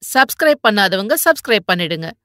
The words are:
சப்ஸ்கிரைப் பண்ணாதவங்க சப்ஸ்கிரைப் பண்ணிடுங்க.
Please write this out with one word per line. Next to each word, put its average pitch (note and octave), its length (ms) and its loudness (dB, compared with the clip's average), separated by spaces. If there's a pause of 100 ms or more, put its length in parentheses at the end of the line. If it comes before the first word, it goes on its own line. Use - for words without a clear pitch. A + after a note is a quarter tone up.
(140)
சப்ஸ்கிரைப் D4 540 2
பண்ணாதவங்க G3+ 460 0
சப்ஸ்கிரைப் C#4 600 0
பண்ணிடுங்க. E3 380 -4 (140)